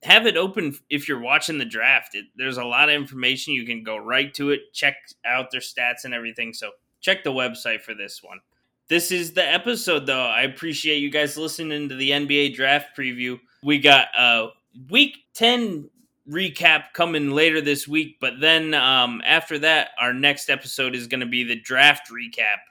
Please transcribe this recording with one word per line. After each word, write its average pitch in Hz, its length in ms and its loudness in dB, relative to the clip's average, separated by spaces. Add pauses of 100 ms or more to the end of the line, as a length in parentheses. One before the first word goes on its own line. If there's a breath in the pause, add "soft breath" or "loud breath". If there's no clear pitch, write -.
have 220 240 6
it 180 120 0
open 180 400 -4 (100)
if 143 200 -6
you're 135 120 -4
watching 147 380 -2
the 135 80 -4
draft. 113 480 0
It, 104 100 -12 (120)
there's 127 220 -6
a 123 60 -6
lot 127 240 0
of 147 60 2
information. 135 580 -4
You 123 140 -4
can 117 160 -8
go 110 160 -8
right 131 360 -2
to 143 160 -2
it, 139 220 -4
check 139 240 -2 (300)
out 123 240 -2
their 127 100 -8
stats 123 440 -6
and 127 100 -10
everything. 113 400 -10
So 107 160 -12 (320)
check 190 200 -2
the 143 100 -2
website 120 500 -4
for 113 100 -14
this 101 300 -14
one. 95 180 -20 (480)
This 170 220 0
is 175 220 -2
the 180 120 0
episode, 170 640 0
though. 131 200 0
I 117 160 0
appreciate 151 560 -2
you 143 120 -4
guys 147 260 -2
listening 151 520 -6
to 131 80 -12
the 135 160 0
N 143 160 0
B 143 80 4
A 143 160 2
draft 135 440 0
preview. 123 440 -6 (200)
We 143 200 2
got 139 260 8 (100)
a 117 340 2 (380)
week 277 280 2 (180)
ten 226 560 0 (400)
recap 160 600 2
coming 156 400 0
later 156 280 4
this 143 280 -2
week, 151 320 -4
but 127 180 -2
then, 156 360 4
um, 127 520 2
after 160 320 2
that, 156 300 2 (120)
our 123 140 0
next 139 360 0
episode 131 440 -4
is 120 140 -8
gonna 127 180 -4
be 123 160 -2
the 117 140 -4
draft 131 540 4
recap. 117 480 -4 (120)